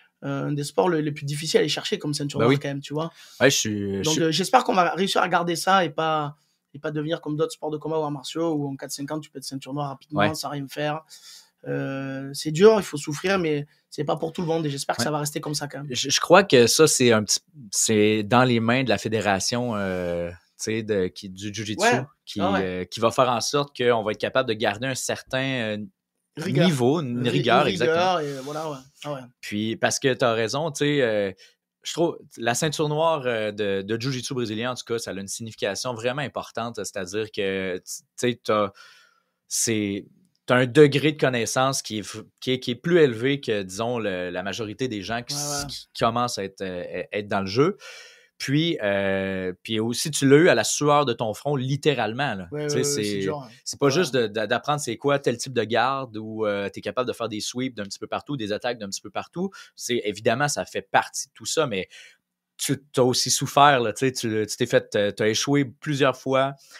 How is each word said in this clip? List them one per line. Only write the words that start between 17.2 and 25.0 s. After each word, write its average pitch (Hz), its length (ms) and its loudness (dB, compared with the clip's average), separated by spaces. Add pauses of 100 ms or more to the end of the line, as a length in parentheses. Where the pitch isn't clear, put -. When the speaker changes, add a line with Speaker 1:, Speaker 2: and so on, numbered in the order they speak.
Speaker 2:
petit, - 180 -2 (300)
c'est 107 520 4
dans 123 220 6
les 120 160 4
mains 120 220 2
de 110 60 -2
la 104 80 4
fédération, 107 800 0
euh, 90 540 -2
tu 87 60 -14 (200)
sais, 110 260 -4
de, 101 260 0
qui, 101 200 -12
du 95 240 -10
jiu-jitsu, 107 340 -4
Speaker 1:
Ouais. 240 160 2 (220)
Speaker 2:
qui, - 160 -8
Speaker 1:
Ah 185 120 2
ouais. 185 120 0
Speaker 2:
euh, 92 200 -4
qui - 160 -14
va 113 100 4
faire 127 180 2
en 117 140 0
sorte - 340 -2
qu'on 120 260 2
va 107 100 -2
être - 80 -6
capable 131 280 0
de 110 60 0
garder 110 320 -2
un 131 80 -4
certain, - 480 -6